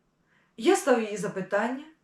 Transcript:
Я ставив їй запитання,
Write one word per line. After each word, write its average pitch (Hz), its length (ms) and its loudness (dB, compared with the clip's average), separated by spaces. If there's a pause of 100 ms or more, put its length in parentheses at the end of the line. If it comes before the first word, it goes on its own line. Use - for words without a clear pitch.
(560)
Я 320 200 4
ставив 233 340 0
їй 208 60 -6
запитання, 208 680 -4 (200)